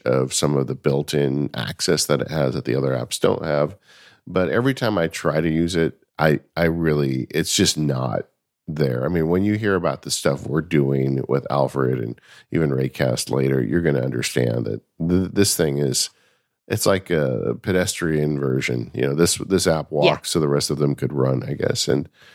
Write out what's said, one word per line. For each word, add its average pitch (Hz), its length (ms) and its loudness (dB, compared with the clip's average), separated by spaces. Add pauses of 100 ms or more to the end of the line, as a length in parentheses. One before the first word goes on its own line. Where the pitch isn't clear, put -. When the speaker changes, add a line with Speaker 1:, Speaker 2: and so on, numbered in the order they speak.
Speaker 1:
of 65 280 0
some 73 220 0
of 69 120 0
the 67 80 -6
built-in 71 800 0
access - 520 -2
that 73 160 0
it - 100 -6
has 71 220 0
that 65 100 -4
the 60 120 0
other 67 160 0
apps 60 280 -4
don't 95 240 0
have. 76 320 0 (520)
But 90 220 0
every 120 240 2
time 110 240 -2
I 82 100 2
try 78 340 -2
to 82 100 0
use 82 240 0
it, 80 260 0 (160)
I, 78 220 2 (160)
I 85 100 2
really, 73 640 0
it's 78 260 -2
just 90 220 2
not 65 500 -2 (400)
there. 69 380 -2
I 76 40 -2
mean, 82 180 0
when 90 160 2
you 104 120 2
hear 104 200 0
about 82 280 -2
the 71 60 -10
stuff 69 380 -2
we're 73 140 2
doing 67 680 2
with 67 240 0
Alfred 65 480 0
and 58 200 -6 (320)
even 80 200 2
Raycast 65 580 -2
later, 67 320 2
you're 60 200 0
gonna 73 200 2
understand 60 640 -2
that 53 160 -6 (260)
th-, 90 260 2
this 101 240 2
thing 73 200 0
is, 69 320 0 (580)
it's - 200 -2
like 95 240 0
a 64 500 0
pedestrian 78 800 0
version. 65 560 -2
You 62 80 -2
know, 69 100 0
this, 82 220 2
this - 320 0
app 80 240 0
Speaker 2:
Yeah. 78 80 -2
Speaker 1:
walks 73 320 0
so 87 80 0
the 76 80 2
rest 71 240 0
of 71 80 -2
them 71 160 2
could 67 180 -4
run, 65 300 0
I 69 100 -6
guess. - 340 -2
And, 69 220 0 (260)